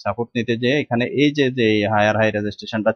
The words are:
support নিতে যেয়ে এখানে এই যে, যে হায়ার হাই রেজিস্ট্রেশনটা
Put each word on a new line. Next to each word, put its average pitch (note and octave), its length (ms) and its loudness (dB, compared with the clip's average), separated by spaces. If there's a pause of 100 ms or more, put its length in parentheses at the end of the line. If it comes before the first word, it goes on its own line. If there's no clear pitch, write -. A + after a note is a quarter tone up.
support - 320 -6
নিতে A#2 260 -2
যেয়ে B2+ 220 0
এখানে A#2+ 220 -2 (160)
এই D3 160 4
যে, C#3 140 2
যে B2 160 2 (240)
হায়ার G#2 260 4
হাই A2 140 4
রেজিস্ট্রেশনটা G#2 640 -4